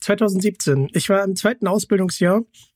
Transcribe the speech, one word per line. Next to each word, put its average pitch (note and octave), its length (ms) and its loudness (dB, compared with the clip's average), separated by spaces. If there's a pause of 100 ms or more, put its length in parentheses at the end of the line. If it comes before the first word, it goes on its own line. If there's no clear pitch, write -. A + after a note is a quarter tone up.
Zweitausendsiebzehn. F#3+ 920 0
Ich - 160 -2
war G3 140 2
im F#3+ 120 -4
zweiten G#3+ 300 -2
Ausbildungsjahr F#3+ 760 0 (340)